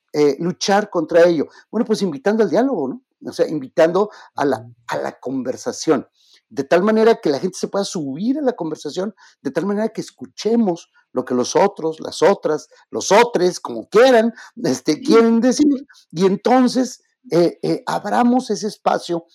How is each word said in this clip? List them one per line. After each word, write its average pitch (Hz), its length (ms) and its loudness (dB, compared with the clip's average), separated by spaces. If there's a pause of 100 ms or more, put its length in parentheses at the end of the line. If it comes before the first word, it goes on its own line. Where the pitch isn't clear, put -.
(120)
eh, 147 260 2
luchar 196 520 -2
contra 170 360 4
ello? 165 220 2 (240)
Bueno, 220 120 -2
pues 208 180 -2
invitando 202 420 0
al 175 60 0
diálogo, 196 380 0
¿no? 247 140 -10 (200)
O - 100 -12
sea, 165 140 -2
invitando 165 640 0 (260)
a 143 120 -2
la, 120 200 -4 (220)
a 151 80 -6
la 139 240 -8
conversación, 127 880 -4 (400)
de 131 160 -6
tal 175 180 2
manera 220 400 4
que 175 60 0
la 139 100 0
gente 180 200 -6
se - 100 -6
pueda 196 160 -6
subir 180 540 -6
a - 20 -6
la 254 140 -2
conversación, 160 600 -8 (280)
de 139 80 -6
tal 185 160 -4
manera 208 240 -2
que - 100 -10
escuchemos - 880 -4 (220)
lo 127 140 -4
que 131 80 -4
los 123 200 -2
otros, 160 460 0
las - 220 -10
otras, 165 460 -2 (220)
los 110 220 -4
otres, 190 480 2
como 113 300 -10
quieran, 233 420 4 (320)
este, 151 380 -2
quieren 226 400 4
decir, 277 440 2 (240)
y 165 140 -2
entonces, 233 800 0 (280)
eh, 165 320 2
eh, 160 220 -4
abramos 233 640 0
ese 202 200 -6
espacio - 680 -4